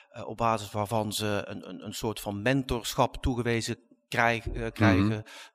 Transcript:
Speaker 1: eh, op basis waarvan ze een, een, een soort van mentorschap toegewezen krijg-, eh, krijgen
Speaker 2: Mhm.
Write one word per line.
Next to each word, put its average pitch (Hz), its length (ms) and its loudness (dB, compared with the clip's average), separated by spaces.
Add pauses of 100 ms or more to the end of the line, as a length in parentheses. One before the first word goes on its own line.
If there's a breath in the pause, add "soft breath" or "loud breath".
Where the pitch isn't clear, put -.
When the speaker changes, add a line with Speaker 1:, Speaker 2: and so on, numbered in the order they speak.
Speaker 1:
eh, 113 200 -12
op 107 80 -10
basis 113 340 0
waarvan 107 420 0
ze 104 320 0
een, 92 240 -10
een, 92 160 -12
een 107 100 -10
soort 107 260 -4
van 101 220 -6
mentorschap 127 720 0
toegewezen 117 600 0 (320)
krijg-, 117 400 2
eh, 117 240 -4
krijgen 101 340 6
Speaker 2:
Mhm. 107 140 0 (340 loud breath)